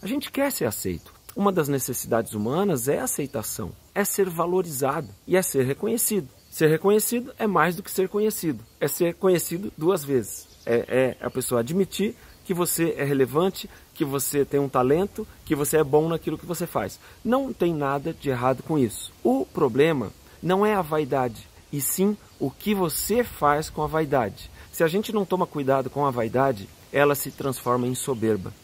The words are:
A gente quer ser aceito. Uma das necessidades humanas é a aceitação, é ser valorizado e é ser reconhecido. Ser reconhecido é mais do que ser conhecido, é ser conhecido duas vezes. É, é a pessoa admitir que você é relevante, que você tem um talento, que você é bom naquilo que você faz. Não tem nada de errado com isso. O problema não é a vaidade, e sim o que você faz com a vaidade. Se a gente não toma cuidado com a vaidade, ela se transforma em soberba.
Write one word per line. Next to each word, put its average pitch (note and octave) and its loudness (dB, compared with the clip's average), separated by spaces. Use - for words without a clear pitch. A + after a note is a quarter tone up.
A - -10
gente C#4 -4
quer C#4 0
ser - -4
aceito. F#2+ -4
Uma G3 2
das D#3+ 0
necessidades B2 -2
humanas B2+ 0
é D3 2
a C4 -4
aceitação, B2 -6
é G3+ 0
ser G3 0
valorizado E3 -2
e E3 2
é F#3 4
ser C3+ 2
reconhecido. G3+ -2
Ser D#3 4
reconhecido G#3 2
é A3+ 0
mais F3 4
do G3 -10
que - -12
ser F#3+ 0
conhecido, F#3 -2
é D#3 0
ser E3+ 0
conhecido F#3 0
duas E3 2
vezes. C3+ -2
É, A#2+ 2
é - -12
a B2 -4
pessoa B2 -2
admitir F3+ -2
que G3 -2
você E3 0
é C#3+ -2
relevante, C#3+ 0
que - -2
você C#3 0
tem C#3 0
um C#3 0
talento, D3+ 2
que D#3 0
você D3 0
é D#3 6
bom D3+ 4
naquilo D#3 -4
que - -16
você E3+ -6
faz. G#2+ -4
Não B3+ 0
tem F3 0
nada C#3+ -2
de D3 -4
errado B2+ 0
com D#3 0
isso. - 0
O B3+ 2
problema C#3 2
não F#3+ 2
é G#3+ 2
a G3 2
vaidade, C#3+ -2
e C#3+ -4
sim G3+ 0
o C#3 -2
que G#3 -4
você G3 0
faz D3+ 0
com - -6
a D3+ -2
vaidade. D3 -2
Se - 0
a E3 4
gente G3+ -2
não G3+ 0
toma F3+ 0
cuidado C3+ 0
com C#3+ 0
a C#3 4
vaidade, A#2+ 0
ela C#3+ 4
se C#3 -6
transforma B2+ -2
em B2+ -2
soberba. G#2+ -2